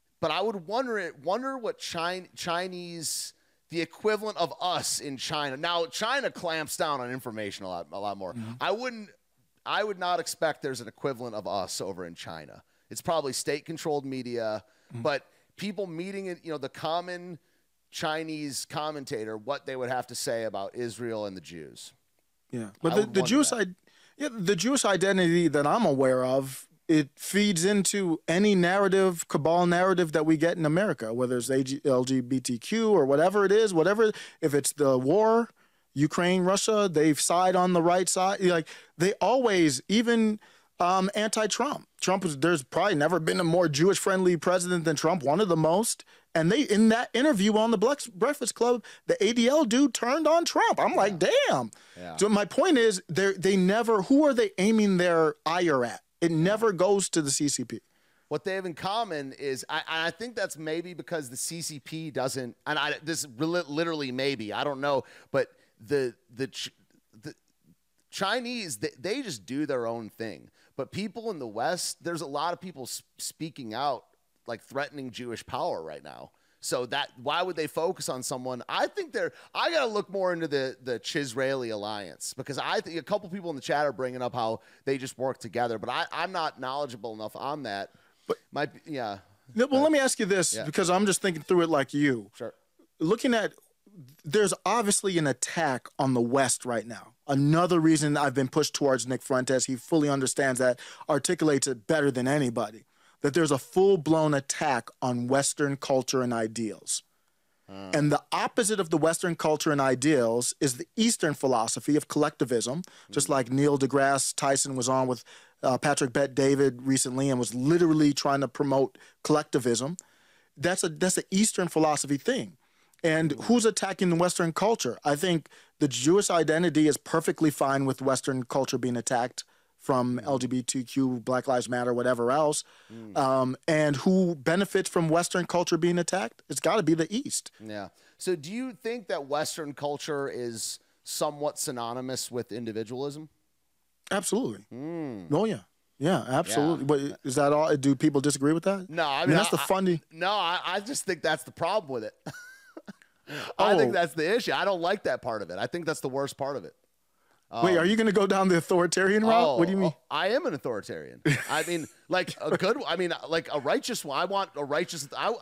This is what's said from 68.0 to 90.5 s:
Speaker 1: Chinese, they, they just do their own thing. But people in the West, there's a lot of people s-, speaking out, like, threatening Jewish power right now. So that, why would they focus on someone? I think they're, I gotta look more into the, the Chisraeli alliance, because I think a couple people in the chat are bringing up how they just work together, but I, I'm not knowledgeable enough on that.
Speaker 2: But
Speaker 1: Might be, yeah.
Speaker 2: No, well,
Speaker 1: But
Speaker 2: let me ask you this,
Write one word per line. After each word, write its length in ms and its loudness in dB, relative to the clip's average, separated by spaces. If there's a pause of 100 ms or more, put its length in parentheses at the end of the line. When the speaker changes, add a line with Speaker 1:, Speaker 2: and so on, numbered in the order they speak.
Speaker 1:
Chinese, 640 -4
they, 220 -6
they 240 -4
just 240 -10
do 180 -4
their 220 -2
own 240 -6
thing. 400 -12 (260)
But 160 -8
people 380 -8
in 80 -8
the 80 -10
West, 580 -4
there's 160 -6
a 60 -8
lot 260 -4
of 80 -8
people 220 -14
s-, 200 -12 (140)
speaking 560 -12
out, 320 -2 (420)
like, 160 -10
threatening 480 -8
Jewish 340 -10
power 380 -6
right 220 -14
now. 260 -18 (300)
So 260 -4
that, 220 -4 (140)
why 200 -2
would 140 -4
they 100 -4
focus 420 -4
on 140 -6
someone? 460 -8
I 180 -2
think 260 -10
they're, 200 -4 (220)
I 160 -2
gotta 160 0
look 240 -4
more 220 -2
into 160 -4
the, 340 -2
the 180 -4
Chisraeli 720 -4
alliance, 600 -8
because 240 -8
I 220 -2
think 180 -10
a 40 -6
couple 280 -4
people 200 -8
in 60 -8
the 60 -12
chat 240 0
are 60 0
bringing 300 -6
up 120 -4
how 260 -2 (240)
they 140 0
just 200 -10
work 200 -4
together, 400 -4
but 100 -8
I, 240 -4
I'm 180 -4
not 300 -4
knowledgeable 540 -8
enough 220 -10
on 280 -8
that. 260 -6 (380)
Speaker 2:
But 80 -2 (160)
Speaker 1:
Might 220 -6
be, 180 -16
yeah. 260 -6 (360)
Speaker 2:
No, 120 2
well, 140 2
Speaker 1:
But 40 4
Speaker 2:
let 80 6
me 60 4
ask 200 2
you 80 0
this, 280 2